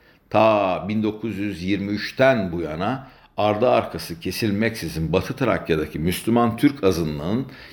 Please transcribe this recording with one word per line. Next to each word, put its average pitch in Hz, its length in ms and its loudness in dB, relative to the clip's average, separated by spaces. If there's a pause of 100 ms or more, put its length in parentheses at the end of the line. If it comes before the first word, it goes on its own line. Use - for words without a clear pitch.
(300)
Ta 101 580 2
bin 107 140 -2
dokuz 107 360 -4
yüz 98 240 -6
yirmi 98 300 -2
üçten 107 600 0
bu 85 80 -4
yana 95 480 -4 (280)
ardı 107 340 2
arkası 107 500 -2
kesilmeksizin 113 920 -2
Batı 170 240 0
Trakya'daki 82 640 0
Müslüman 110 580 2
Türk 143 280 2
azınlığın 85 600 0 (260)